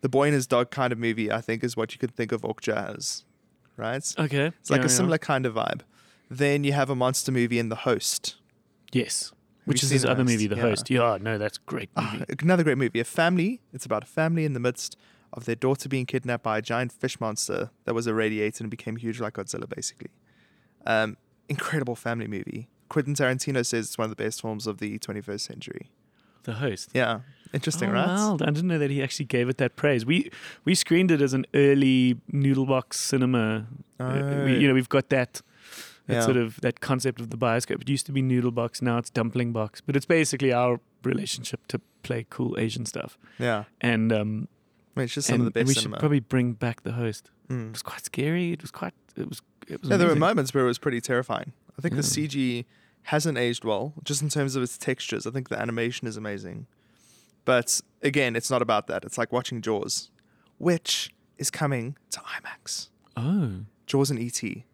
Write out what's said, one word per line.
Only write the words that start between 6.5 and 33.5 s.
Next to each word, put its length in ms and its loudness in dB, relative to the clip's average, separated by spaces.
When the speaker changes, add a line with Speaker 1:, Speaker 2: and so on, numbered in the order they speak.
Speaker 1:
you 100 4
have 160 2
a 60 0
monster 360 2
movie 280 4
in 100 -2
The 80 -4
Host. 580 0
Speaker 2:
Yes. 400 -2
Speaker 1:
Have 60 -8
Speaker 2:
Which 140 2
Speaker 1:
you 60 0
Speaker 2:
is 40 2
his 100 4
Speaker 1:
seen 60 2
The 40 4
Speaker 2:
other 120 4
Speaker 1:
Host? 100 4
Speaker 2:
movie, 140 2
The 80 0
Speaker 1:
Yeah. 60 -2
Speaker 2:
Host. 280 2
Yeah, 320 2
no, 160 -2
that's 200 -4
a 80 -14
great 300 -8
Speaker 1:
Ah, 240 -2
Speaker 2:
movie. 60 -6
Speaker 1:
another 240 4
great 140 4
movie. 220 2
A 40 0
family. 580 0
It's 120 -12
about 180 -2
a 40 -20
family 380 0
in 80 0
the 60 -4
midst 360 -4
of 120 -12
their 100 0
daughter 340 -2
being 160 -2
kidnapped 380 -4
by 160 0
a 20 -6
giant 300 -2
fish 280 -6
monster 520 -4
that 100 -2
was 120 -2
irradiated 540 0
and 80 -6
became 280 -8
huge 220 -6
like 140 -4
Godzilla, 340 -8
basically. 440 -10
Um, 320 0
incredible 460 -4
family 320 -6
movie. 420 -8
Quentin 260 0
Tarantino 500 0
says 220 -2
it's 100 -10
one 80 0
of 100 -6
the 80 -6
best 180 -4
films 260 -6
of 100 -4
the 220 -6
twenty-first 440 -8
century. 460 -12
Speaker 2:
The 100 -6
Host. 400 -4
Speaker 1:
Yeah. 280 2
Interesting, 360 -2
Speaker 2:
Oh, 40 0
Speaker 1:
right? 140 4
Speaker 2:
wild. 360 2
I 20 2
didn't 220 2
know 100 2
that 140 2
he 100 0
actually 240 -4
gave 240 2
it 80 0
that 180 0
praise. 300 2
We, 240 2
we 120 4
screened 340 4
it 120 6
as 120 4
an 120 0
early 640 6
noodle 360 4
box 320 0
cinema. 640 2